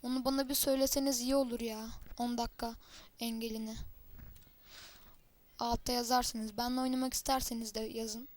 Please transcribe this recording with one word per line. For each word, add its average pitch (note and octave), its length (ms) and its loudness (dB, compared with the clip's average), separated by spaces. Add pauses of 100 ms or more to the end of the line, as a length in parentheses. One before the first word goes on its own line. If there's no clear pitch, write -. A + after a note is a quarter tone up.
Onu B3+ 220 -2
bana C4+ 240 4
bir C#4+ 60 0
söyleseniz C4+ 640 4
iyi C4 160 4
olur A#3+ 240 2
ya. A3 280 -4 (300)
On A#3+ 200 0
dakika A#3 360 -2 (460)
engelini. A3+ 560 -4 (1800)
Altta A#3 340 0
yazarsınız. A#3+ 640 2
Benle B3 240 0
oynamak B3+ 340 0
isterseniz A#3 600 0
de A3 60 -2
yazın. A3+ 560 -4